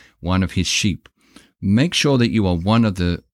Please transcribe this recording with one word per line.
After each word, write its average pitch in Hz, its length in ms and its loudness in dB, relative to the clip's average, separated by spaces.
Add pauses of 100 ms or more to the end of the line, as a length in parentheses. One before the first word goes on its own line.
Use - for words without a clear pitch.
(220)
one 90 200 0
of 90 120 -2
his 92 120 -2
sheep. - 420 -4 (540)
Make 120 320 0
sure 139 240 2
that 117 140 2
you 107 160 0
are 90 80 0
one 107 280 2
of 104 120 -2
the, 87 280 -2 (100)